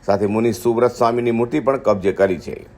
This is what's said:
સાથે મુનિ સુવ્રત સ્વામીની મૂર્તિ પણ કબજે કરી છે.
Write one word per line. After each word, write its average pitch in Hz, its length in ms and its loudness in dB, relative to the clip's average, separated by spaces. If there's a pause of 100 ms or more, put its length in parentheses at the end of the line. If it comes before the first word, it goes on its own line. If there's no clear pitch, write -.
સાથે 101 200 0
મુનિ 110 260 0
સુવ્રત 120 400 2
સ્વામીની 120 380 0
મૂર્તિ 120 300 0
પણ 135 160 0
કબજે 98 360 0
કરી 92 260 0
છે. - 180 -12 (220)